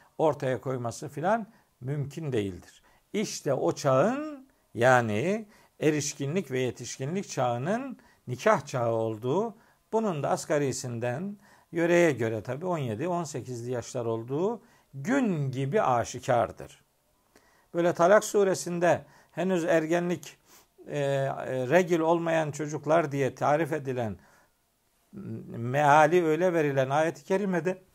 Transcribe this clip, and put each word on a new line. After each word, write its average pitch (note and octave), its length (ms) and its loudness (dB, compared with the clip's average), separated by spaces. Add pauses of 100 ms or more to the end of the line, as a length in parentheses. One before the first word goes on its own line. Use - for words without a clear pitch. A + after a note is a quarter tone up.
(180)
ortaya C3+ 420 0
koyması B2+ 480 -6
filan F#3+ 380 -2 (340)
mümkün C#3+ 520 -6
değildir. G2 500 -4 (300)
İşte F#3+ 420 -2
o E3 180 0
çağın B3 720 0 (280)
yani B2 720 2 (340)
erişkinlik D3 680 -2
ve B2+ 80 -2
yetişkinlik C3 680 -6
çağının D#3+ 720 -2 (280)
nikah D3+ 400 0
çağı A#2+ 260 -2
olduğu, A#2 640 -2 (360)
bunun G#3 300 0
da D3+ 80 0
asgarisinden C#3+ 1080 -2 (340)
yöreye E3+ 400 4
göre A2 300 -2
tabii C#3 240 -6
on F3 120 -2
yedi, B2+ 300 -4
on F3 160 -4
sekizli B2 480 -8
yaşlar A#2+ 320 -6
olduğu C3 580 -4 (320)
gün E3 560 0
gibi C#3 320 -2
aşikardır. A#2+ 1000 0 (920)
Böyle E3+ 180 2
Talak F#3+ 320 6
suresinde F3 800 2 (280)
henüz F3 320 0
ergenlik, E3+ 760 0 (480)
e, D3+ 120 -6
e, C#3 320 0 (380)
regil E3+ 320 4
olmayan D#3+ 500 0
çocuklar D3+ 640 0
diye C3+ 220 -2
tarif D3 380 0
edilen, B2 440 -4 (960)
meali D3 1120 4
öyle D#3+ 280 2
verilen C#3 380 2
ayet-i D#3 340 0
kerimede F#3 580 -2 (120)